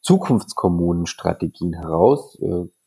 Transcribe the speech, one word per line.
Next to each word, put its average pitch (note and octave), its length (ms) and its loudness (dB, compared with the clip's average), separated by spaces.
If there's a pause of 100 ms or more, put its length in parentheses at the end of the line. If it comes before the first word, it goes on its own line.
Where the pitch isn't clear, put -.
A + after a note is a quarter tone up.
Zukunftskommunen-Strategien F2 1700 0
heraus. E2+ 680 0
Äh, F2+ 240 -4 (200)